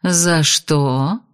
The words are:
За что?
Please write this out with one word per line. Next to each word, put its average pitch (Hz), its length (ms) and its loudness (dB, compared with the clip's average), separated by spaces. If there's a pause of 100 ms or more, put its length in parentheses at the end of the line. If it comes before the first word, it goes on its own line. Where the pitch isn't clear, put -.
За 170 400 0
что? 143 760 -2 (140)